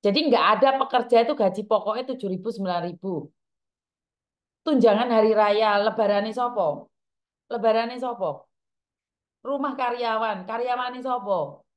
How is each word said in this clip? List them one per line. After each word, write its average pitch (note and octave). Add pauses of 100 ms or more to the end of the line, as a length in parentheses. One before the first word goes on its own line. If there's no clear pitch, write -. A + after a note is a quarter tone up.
Jadi G3+ (120)
nggak F3 (100)
ada C4+ (120)
pekerja B3 (100)
itu D4
gaji G3
pokoknya G#3+ (120)
tujuh G3+
ribu, F#3
sembilan F#3
ribu. F3 (1400)
Tunjangan A#3+
hari A3
raya, G#3
lebarane G#3
sopo? G#3+ (600)
Lebarane A3+
sopo? G#3 (920)
Rumah C4+
karyawan, A3+
karyawane B3
sopo? G3+ (100)